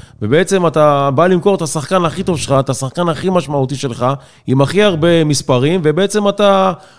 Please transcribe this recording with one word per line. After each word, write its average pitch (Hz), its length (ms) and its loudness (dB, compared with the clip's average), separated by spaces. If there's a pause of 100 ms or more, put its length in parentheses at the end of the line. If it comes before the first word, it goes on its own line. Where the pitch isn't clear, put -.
(220)
ובעצם 175 460 0
אתה 143 480 2
בא 165 120 2
למכור 185 280 2
את 175 60 -6
השחקן 165 440 -2
הכי 165 180 -6
טוב 180 140 -2
שלך, - 220 -4
את 135 100 -2
השחקן 139 400 -4
הכי 156 220 -4
משמעותי 143 440 -2
שלך, 123 300 -6 (420)
עם 135 140 2
הכי 160 220 2
הרבה 170 400 2
מספרים, 143 600 0
ובעצם 202 460 0
אתה 196 440 2 (260)